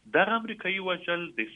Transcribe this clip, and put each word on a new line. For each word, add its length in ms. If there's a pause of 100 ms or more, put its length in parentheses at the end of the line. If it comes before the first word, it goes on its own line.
(180)
دغه 240
امریکایي 460
وژل 420
د 260